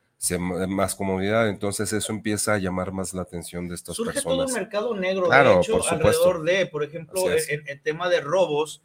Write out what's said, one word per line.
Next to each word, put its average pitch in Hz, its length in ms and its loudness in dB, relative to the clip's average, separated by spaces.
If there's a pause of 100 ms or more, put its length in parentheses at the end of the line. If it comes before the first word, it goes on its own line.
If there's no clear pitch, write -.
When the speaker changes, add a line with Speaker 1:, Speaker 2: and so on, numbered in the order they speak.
(160)
Speaker 1:
se 87 220 -2
ma-, 90 300 -2
más 98 260 0
comodidad, 98 540 0
entonces 101 440 -4
eso 107 200 -2
empieza 107 420 -2
a 107 40 2
llamar 92 340 -2
más 95 220 -6
la 92 80 -4
atención 87 460 -10
de 87 60 -10
estas 85 220 -10
Speaker 2:
Surge 226 160 -4
Speaker 1:
personas. 269 240 -2
Speaker 2:
todo 269 100 0
un 262 60 -4
mercado 214 440 -4
negro, 185 300 0
Speaker 1:
Claro, 131 280 8
Speaker 2:
de - 20 6
hecho, 87 160 2
Speaker 1:
por 90 100 2
supuesto. - 480 4
Speaker 2:
alrededor 170 140 0
de, 180 220 2
por 147 180 -6
ejemplo, 165 420 -6
Speaker 1:
Así 180 100 2
es. 156 140 -2
Speaker 2:
en, 151 180 -6
en 143 140 -12
tema 165 260 -2
de 165 120 4
robos, 151 640 0